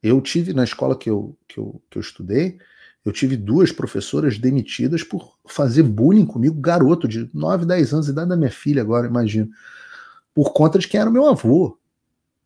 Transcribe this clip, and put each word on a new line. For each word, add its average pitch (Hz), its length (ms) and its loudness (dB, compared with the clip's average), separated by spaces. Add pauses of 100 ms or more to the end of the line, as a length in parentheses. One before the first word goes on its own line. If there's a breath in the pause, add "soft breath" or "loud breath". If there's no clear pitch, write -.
Eu 120 180 4
tive, 175 320 -4
na 131 120 0
escola 135 340 -4
que - 100 -8
eu, 107 280 -4 (100)
que - 120 -18
eu, 107 220 -12 (100)
que - 80 -10
eu - 20 -8
estudei, 139 580 -4 (460 soft breath)
eu 104 80 -4
tive 131 240 -2
duas 117 360 2
professoras 127 640 -4
demitidas 131 640 -2
por - 440 -12
fazer 139 360 0
bullying 143 440 4
comigo, 143 340 -2
garoto 170 480 2
de 113 240 -6
nove, 170 320 -2
dez 165 280 0
anos, 147 160 -2
a 139 40 -4
idade 156 160 -4
da 180 80 -2
minha 147 140 0
filha 143 320 -2
agora, 117 240 0
imagina, 110 420 0 (880 loud breath)
por 147 180 2
conta 156 260 4
de 180 80 0
quem 208 140 -2
era 220 80 0
o 226 40 2
meu 262 140 4
avô. 160 520 2 (680)